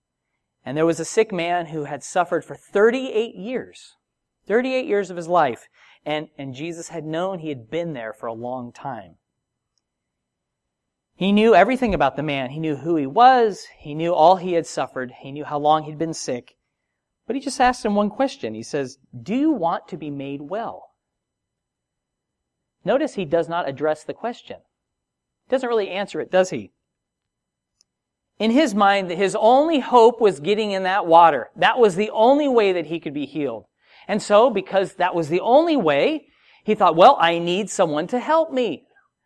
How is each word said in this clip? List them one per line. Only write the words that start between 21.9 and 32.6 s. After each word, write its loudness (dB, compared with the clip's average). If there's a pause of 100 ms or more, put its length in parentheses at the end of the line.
Notice -2
he -6
does 0
not -6
address -4
the -12
question. -12 (880)
He -20
doesn't 0
really 0
answer -6
it, -8
does 2
he? -10 (1700)
In 0
his 2
mind, 2
his -2
only 4
hope 4
was 2
getting -2
in -4
that -2
water. 6
That 2
was 4
the -2
only 4
way 4